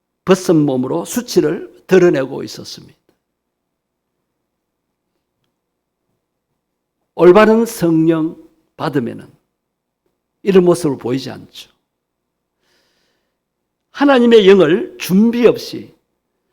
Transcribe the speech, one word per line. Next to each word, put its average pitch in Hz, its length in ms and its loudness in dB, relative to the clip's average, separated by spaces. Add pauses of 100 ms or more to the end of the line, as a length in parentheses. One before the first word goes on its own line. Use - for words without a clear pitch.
(260)
벗은 180 400 2
몸으로 135 400 -4
수치를 - 840 -6
드러내고 147 560 0
있었습니다. - 540 -20 (4000)
올바른 214 500 4
성령 165 840 -2 (300)
받으면은 123 500 -8 (1120)
이런 185 220 2
모습을 165 340 -2
보이지 127 320 -8
않죠. 101 400 -20 (2250)
하나님의 240 560 2
영을 190 500 2
준비 226 480 0
없이, 123 480 -4 (600)